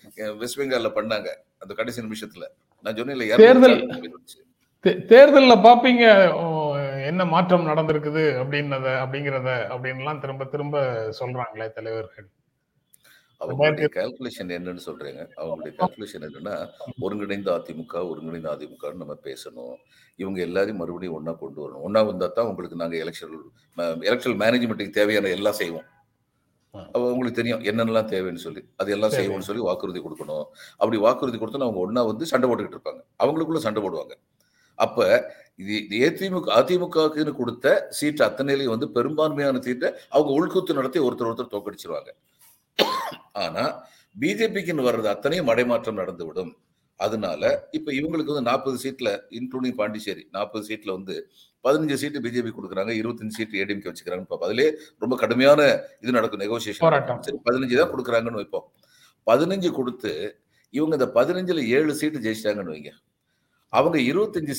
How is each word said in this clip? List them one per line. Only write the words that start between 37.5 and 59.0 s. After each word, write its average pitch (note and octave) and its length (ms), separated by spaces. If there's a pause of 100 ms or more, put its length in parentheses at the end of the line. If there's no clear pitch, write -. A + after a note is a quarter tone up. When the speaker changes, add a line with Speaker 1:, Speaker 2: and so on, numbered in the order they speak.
Speaker 1:
சீட்டு D3 360
அத்தனையிலையும் C#3 480
வந்து B2 180
பெரும்பான்மையான C#3+ 680
சீட்டை B2 340 (160)
அவங்க C#3+ 220
உள்குத்து E3 420
நடத்தி C3 260
ஒருத்தர் B2 300
ஒருத்தர் A#2 240
தோக்கடிச்சிருவாங்க. E2+ 580 (1200)
ஆனா, G2+ 500 (360)
பி E3+ 160
ஜே A3 120
பிக்குன்னு D#3+ 440
வர்றது A2 140
அத்தனையும் C#3+ 420
மடைமாற்றம் A#2 500
நடந்துவிடும். F2 560 (420)
அதனால, G2+ 760
இப்ப D3+ 200
இவங்களுக்கு D#3 340
வந்து C#3+ 160
நாற்பது C3 420
சீட்ல, B2+ 360 (100)
இன்க்ளூடிங் B2+ 440
பாண்டிச்சேரி, G#2+ 580
நாற்பது G#2 360
சீட்ல G#2+ 240
வந்து F#2 380 (340)
பதினஞ்சு D3 300
சீட்டு A#2 280
பி A#2 80
ஜே A#2+ 120
பி A#2 80
கொடுக்குறாங்க, G#2 560
இருபத்தஞ்சு A2+ 220
சீட்டு G#2+ 300
ஏ G2 60
டி G2+ 100
எம் G2 80
கே F#2 80
வச்சுக்கிறாங்கன்னு F2+ 340
பார்ப்போம். G2 180
அதிலே B2 340 (240)
ரொம்ப B2+ 160
கடுமையான B2+ 680 (200)
இது A#2+ 100
நடக்கும், B2+ 280
நெகோசியேஷன் G#2 400
Speaker 2:
போராட்டம். C#3+ 360
Speaker 1:
நடக்கும். - 280
சரி, B2 140
பதினஞ்சு B2+ 200
தான் D#3+ 120
கொடுக்குறாங்கன்னு A#2 420
வைப்போம். G2 400 (540)